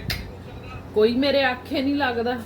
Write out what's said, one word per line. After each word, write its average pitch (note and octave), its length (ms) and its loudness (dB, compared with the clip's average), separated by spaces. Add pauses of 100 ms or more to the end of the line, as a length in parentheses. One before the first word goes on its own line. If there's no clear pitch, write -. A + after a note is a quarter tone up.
(960)
ਕੋਈ A3+ 220 4
ਮੇਰੇ C#4 280 4
ਆਖੇ C4 380 0
ਨਹੀਂ C#4+ 120 2
ਲੱਗਦਾ। B3 520 0